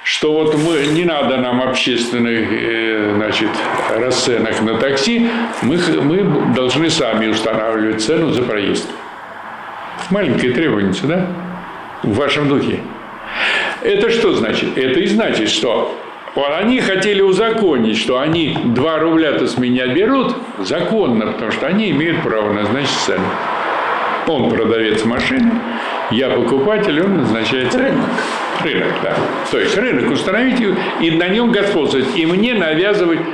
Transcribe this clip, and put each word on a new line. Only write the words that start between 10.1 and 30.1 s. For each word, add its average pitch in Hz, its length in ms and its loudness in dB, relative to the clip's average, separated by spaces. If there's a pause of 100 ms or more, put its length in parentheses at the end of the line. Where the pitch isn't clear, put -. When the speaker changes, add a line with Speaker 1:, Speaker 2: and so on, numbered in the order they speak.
Speaker 1:
Маленькое 123 440 0
требование, 110 400 2 (100)
да? 170 240 0 (760)
В 107 120 0
вашем 139 340 0
духе. 117 300 0 (1000)
Это 202 280 2
что - 240 2
значит? - 440 -2
Это 131 220 2
и 202 80 2
значит, 151 420 2
что - 460 0 (400)
вот 139 240 0
они 240 200 2
хотели 196 420 0
узаконить, 185 760 2
что 127 220 0
они 156 440 0
два 131 360 2
рубля-то 156 480 2
с - 100 -4
меня 127 300 2
берут 131 480 2 (240)
законно, 120 680 0
потому 110 240 -4
что - 160 -2
они 196 240 0
имеют 160 300 0
право 107 320 0
назначить 110 520 -2
цену. 95 180 0 (1040)
Он 123 220 0
продавец 110 560 2
машины, 120 460 2 (600)
я 120 180 0
покупатель, 143 720 2
он 196 160 2
назначает 120 540 0
цену. 247 140 2
Speaker 2:
Рынок. 120 200 0 (560)
Speaker 1:
Рынок, 87 320 -2 (100)
да. - 120 -2 (360)
То 131 80 0
есть 101 180 2
рынок 208 340 0